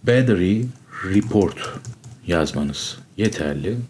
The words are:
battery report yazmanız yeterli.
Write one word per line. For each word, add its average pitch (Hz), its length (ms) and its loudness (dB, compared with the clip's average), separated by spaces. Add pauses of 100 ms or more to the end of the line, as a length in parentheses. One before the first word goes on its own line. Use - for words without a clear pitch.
battery 113 600 4 (420)
report 98 640 2 (580)
yazmanız 73 720 -2 (180)
yeterli. 80 600 -2 (140)